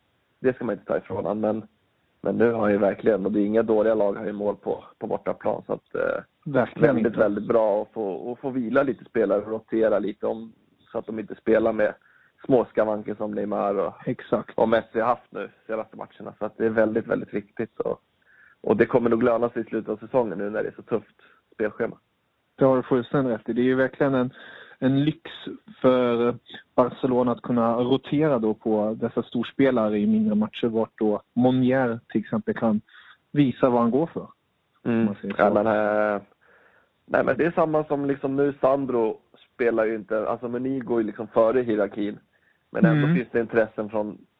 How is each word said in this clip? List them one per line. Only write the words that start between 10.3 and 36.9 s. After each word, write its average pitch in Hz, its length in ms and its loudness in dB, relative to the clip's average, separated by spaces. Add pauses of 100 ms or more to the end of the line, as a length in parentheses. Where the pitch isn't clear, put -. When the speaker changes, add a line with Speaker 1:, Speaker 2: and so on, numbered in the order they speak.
Speaker 1:
så 113 40 -6
att - 60 -12
de 113 120 -8
inte 98 160 -10
spelar 113 380 2
med 107 220 0 (500)
småskavanker 107 680 0
som 107 200 -8
Neymar 101 400 -2
och 95 200 -4 (140)
Speaker 2:
Exakt. - 500 -6
Speaker 1:
och 113 100 2
Messi 113 320 0
har 113 60 0
haft - 260 -4
nu 98 160 -8 (180)
senaste 110 300 -8
matcherna. 107 420 -14
Så 101 60 -6
att 107 140 -8
det 113 80 2
är 110 40 2
väldigt, 110 360 2
väldigt - 280 -4
viktigt - 460 -8
och, - 200 -4 (600)
och 107 160 2
det 117 100 4
kommer 117 240 2
nog 113 120 2
löna 120 260 2
sig 120 140 -6
i - 20 -6
slutet 110 260 -6
av 107 60 -6
säsongen 110 420 -2
nu 101 120 -6
när 107 120 -4
det - 60 -4
är 101 80 -10
så 98 60 -18
tufft - 340 -6 (380)
spelschema. 107 420 -4 (600)
Speaker 2:
Det 143 60 4
har 131 120 6
du 123 60 0
fullständigt 131 580 0
rätt - 80 -16
i. 117 40 -2
Det 117 80 0
är 123 40 4
ju 127 100 4
verkligen 135 400 0
en, 127 160 0 (480)
en 139 260 2
lyx - 260 -4 (500)
för 120 540 2 (400)
Barcelona 123 580 2
att 113 100 -8
kunna 117 340 0
rotera 135 640 0
då 110 160 0
på 110 460 0
dessa 113 220 -4
storspelare 117 760 0
i 104 80 2
mindre 110 280 2
matcher, 107 340 -2
vart 113 300 -4
då 104 240 0 (120)
Monier 127 760 2
till 113 120 -2
exempel 107 340 -4
kan 110 260 0 (520)
visa 139 380 2
vad 120 120 4
han 117 80 2
går 147 160 2
för, - 140 -10 (640)
om 120 80 -2
Speaker 1:
Mm. 113 120 2
Speaker 2:
man 104 160 -2
säger 101 140 -8
så. - 80 0
Speaker 1:
Ja, 104 120 6
men, 104 120 2
eh, 107 560 0 (840)